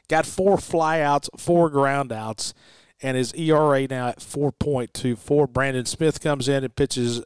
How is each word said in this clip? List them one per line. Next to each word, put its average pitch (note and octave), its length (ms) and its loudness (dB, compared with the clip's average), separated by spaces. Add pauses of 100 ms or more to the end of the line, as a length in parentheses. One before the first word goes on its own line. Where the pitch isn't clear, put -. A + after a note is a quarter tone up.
got D#3 200 0
four F#3+ 320 2
flyouts, D#3 720 0 (100)
four E3+ 300 4
groundouts, C#3 840 -2 (480)
and C3 160 -2
his B2 220 -2
E D#3+ 120 0
R D3+ 240 6
A C3+ 120 2
now B2+ 220 -4
at - 120 -8
four C#3+ 320 -4
point C3 400 -4
two A#2+ 240 -2
four. D3 300 2
Brandon B2+ 400 -2
Smith - 340 -2
comes C#3 260 -2
in C#3 160 2
and B2+ 140 -8
pitches A#2+ 500 0